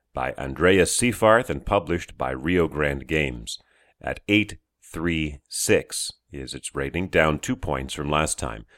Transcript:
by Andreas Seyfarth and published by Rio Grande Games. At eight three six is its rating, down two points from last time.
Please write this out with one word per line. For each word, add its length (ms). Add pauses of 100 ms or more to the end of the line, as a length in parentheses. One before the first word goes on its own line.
(140)
by 240
Andreas 580
Seyfarth 540
and 160
published 500
by 140
Rio 380
Grande 400
Games. 500 (420)
At 280
eight 320 (240)
three 560 (100)
six 600 (200)
is 220
its 220
rating, 320
down 320
two 160
points 400
from 120
last 300
time. 280 (120)